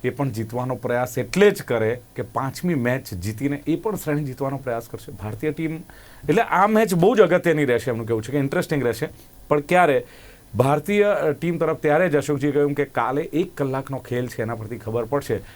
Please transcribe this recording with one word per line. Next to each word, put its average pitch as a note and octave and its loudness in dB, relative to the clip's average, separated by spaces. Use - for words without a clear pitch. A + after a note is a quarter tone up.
એ B2 0
પણ C3+ -4
જીતવાનો A#2+ -4
પ્રયાસ B2 -2
એટલે F#3+ 4
જ G3 -8
કરે A#2 0
કે B2+ -6
પાંચમી C3+ -4
મેચ B2 -2
જીતીને A2+ -4
એ D#3+ 0
પણ G3 -4
શ્રેણી D3+ -2
જીતવાનો C3+ -4
પ્રયાસ A#2+ -6
કરશે. - -14
ભારતીય G#2+ -6
ટીમ, D#3+ -4
એટલે G3 4
આ F#3 4
મેચ G#3+ 4
બહુ G3 6
જ G#3+ 4
અગત્યની E3 4
રહેશે A#2+ 2
એમનું A2+ -4
કહેવું A2 0
છે B2+ -8
કે D3 0
ઇન્ટરેસ્ટિંગ C#3+ 0
રહેશે. A#2+ 0
પણ D3+ 2
ક્યારે D3+ 4
ભારતીય, D3+ 4
અ, D#3+ 2
ટીમ E3 -2
તરફ D#3+ 0
ત્યારે D#3+ 4
જ D3 2
અશોકજીએ C#3+ 0
કહ્યું C#3+ 2
કે C#3+ 0
કાલે C3 -2
એક E3 -4
કલાકનો C3+ -4
ખેલ B2 -4
છે, A#2+ -8
એના A2+ -4
પરથી A2 -10
ખબર A2+ -4
પડશે B2 -2